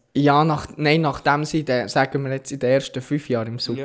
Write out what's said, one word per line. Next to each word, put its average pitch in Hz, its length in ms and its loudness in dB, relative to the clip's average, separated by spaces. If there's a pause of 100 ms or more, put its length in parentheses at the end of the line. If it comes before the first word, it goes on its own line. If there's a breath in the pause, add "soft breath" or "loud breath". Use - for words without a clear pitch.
(140)
Ja, 143 300 4
nach, 151 220 -2 (100)
nein, 151 260 2
nachdem 147 420 0
sie, 156 200 -2
der, 123 240 0
sagen 139 360 0
wir 131 80 -4
jetzt, 131 180 -8
in 139 80 -8
den 127 120 2
ersten 135 300 0
fünf 143 280 -4
Jahren 113 200 0
im 120 100 -8
Super 127 260 -6